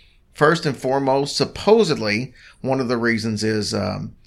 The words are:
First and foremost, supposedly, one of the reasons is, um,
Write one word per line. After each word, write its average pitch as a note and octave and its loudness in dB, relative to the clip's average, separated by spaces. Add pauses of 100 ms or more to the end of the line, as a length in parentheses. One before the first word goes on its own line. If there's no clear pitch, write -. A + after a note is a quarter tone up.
(320)
First E3 2
and C#3 -4
foremost, C#3 0
supposedly, C3 2 (300)
one C3 0
of A#2 -2
the B2 0
reasons A2+ 0
is, G#2+ -2
um, G2 -4 (120)